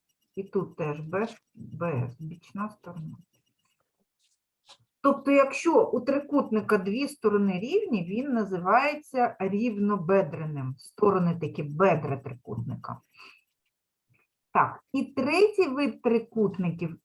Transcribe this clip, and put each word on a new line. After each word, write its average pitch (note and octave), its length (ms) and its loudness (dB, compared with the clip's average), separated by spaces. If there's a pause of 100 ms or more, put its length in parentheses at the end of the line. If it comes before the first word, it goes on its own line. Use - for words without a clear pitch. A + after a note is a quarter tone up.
(360)
і F#3+ 80 -8
тут F#3+ 320 -4
теж D3+ 240 -6
Б, F#3 280 -4 (280)
Б D#3 540 -6
С, - 100 -16
бічна F3 500 -12
сторона. E3 480 -16 (1800)
Тобто, C#4 300 2
якщо C#4 540 4
у B3 160 -2
трикутника B3 760 0
дві G3+ 300 -2
сторони G3+ 520 0
рівні, C#4+ 500 -2
він B3+ 240 -4
називається A#3 1040 0
рівнобедреним. F#3+ 1400 0
Сторони F3+ 640 2
такі D3+ 220 -6
бедра D3 540 2
трикутника. - 840 -10 (1500)
Так, - 300 2 (100)
і C#4 120 -2
третій F4 600 2
вид C4 340 -2
трикутників, G3 1040 0